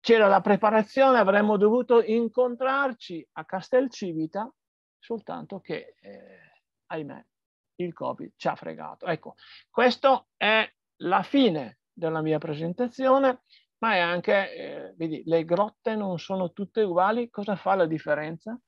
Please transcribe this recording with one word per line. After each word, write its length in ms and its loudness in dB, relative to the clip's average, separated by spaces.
c'era 220 6
la 140 6
preparazione, 760 4
avremmo 400 4
dovuto 460 4
incontrarci 1300 -2
a 120 -14
Castelcivita, 1040 -4
soltanto 640 -12
che, 380 -12
eh, 640 -20
ahimè, 340 -12
il 140 -6
covid 440 -10
ci 120 -8
ha 80 -4
fregato. 520 -14
Ecco, 260 -8
questa 520 2
è 340 0
la 260 -2
fine 560 0
della 300 -4
mia 160 0
presentazione, 1040 -2
ma 160 0
è 40 2
anche, 540 0
eh, 420 -14
vedi, 300 -6
le 180 0
grotte 520 -2
non 240 -4
sono 320 -6
tutte 320 -4
uguali. 480 0
Cosa 240 -6
fa 180 -2
la 140 2
differenza? 680 -6